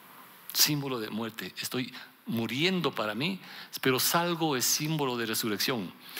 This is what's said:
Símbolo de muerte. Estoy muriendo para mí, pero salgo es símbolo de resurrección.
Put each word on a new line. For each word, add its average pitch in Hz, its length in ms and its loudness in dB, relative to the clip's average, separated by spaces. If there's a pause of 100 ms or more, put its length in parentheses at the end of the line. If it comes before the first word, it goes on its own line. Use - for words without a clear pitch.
(540)
Símbolo 139 460 2
de 110 100 -4
muerte. 107 520 -6
Estoy 127 320 -4 (320)
muriendo 143 680 0
para 107 220 0
mí, 180 240 -2 (420)
pero 131 180 4
salgo 165 560 2
es 120 100 2
símbolo 147 520 2
de 117 80 0
resurrección. 110 680 0 (260)